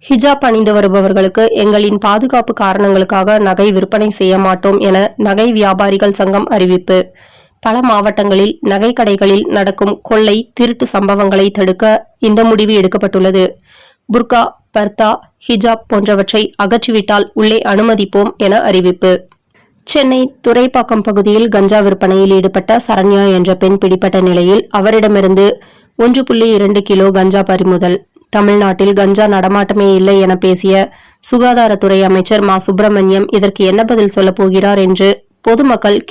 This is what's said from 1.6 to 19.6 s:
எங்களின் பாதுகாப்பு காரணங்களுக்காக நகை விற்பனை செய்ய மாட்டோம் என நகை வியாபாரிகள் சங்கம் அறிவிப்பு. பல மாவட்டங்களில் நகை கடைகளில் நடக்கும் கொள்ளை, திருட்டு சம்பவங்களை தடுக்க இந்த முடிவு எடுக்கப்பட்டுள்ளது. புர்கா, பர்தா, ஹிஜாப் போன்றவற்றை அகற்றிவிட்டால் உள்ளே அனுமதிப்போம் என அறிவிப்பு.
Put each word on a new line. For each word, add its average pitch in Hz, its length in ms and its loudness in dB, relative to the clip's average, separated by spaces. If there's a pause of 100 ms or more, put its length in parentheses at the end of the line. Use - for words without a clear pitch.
எங்களின் 208 440 0
பாதுகாப்பு 233 460 -2 (100)
காரணங்களுக்காக 196 760 0 (100)
நகை 196 280 0
விற்பனை 214 320 -2 (120)
செய்ய 185 140 2 (120)
மாட்டோம் 190 320 0 (100)
என 185 80 2 (320)
நகை 208 200 0 (100)
வியாபாரிகள் 196 640 0
சங்கம் 196 340 -2
அறிவிப்பு. 185 440 0 (680)
பல 226 120 -2 (120)
மாவட்டங்களில் 202 680 0 (160)
நகை 202 280 0
கடைகளில் 202 460 0 (120)
நடக்கும் 202 400 -2 (120)
கொள்ளை, 214 280 2 (220)
திருட்டு 240 260 -2 (100)
சம்பவங்களை 196 500 0 (140)
தடுக்க 190 340 0 (360)
இந்த 214 200 2
முடிவு 214 320 0
எடுக்கப்பட்டுள்ளது. 190 640 0 (680)
புர்கா, 240 280 0 (360)
பர்தா, 208 340 -2 (360)
ஹிஜாப் 226 440 -2
போன்றவற்றை 202 500 0 (220)
அகற்றிவிட்டால் 208 640 -2 (140)
உள்ளே 220 180 0 (140)
அனுமதிப்போம் 202 580 0 (160)
என 190 80 2 (140)
அறிவிப்பு. 185 440 0 (760)